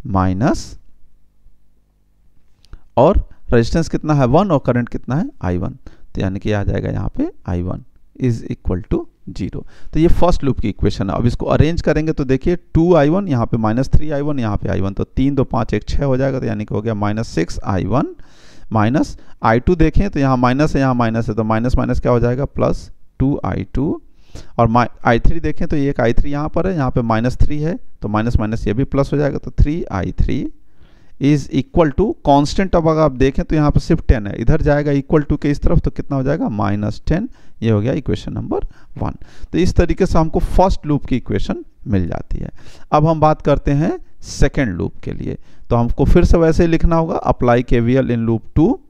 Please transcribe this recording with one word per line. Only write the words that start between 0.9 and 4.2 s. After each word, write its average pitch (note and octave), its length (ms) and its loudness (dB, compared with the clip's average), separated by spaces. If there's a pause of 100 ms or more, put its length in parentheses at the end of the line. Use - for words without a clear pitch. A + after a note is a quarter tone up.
और E3 300 4 (260)
resistance B2 360 2
कितना D#3 240 -2
है, C#3 140 4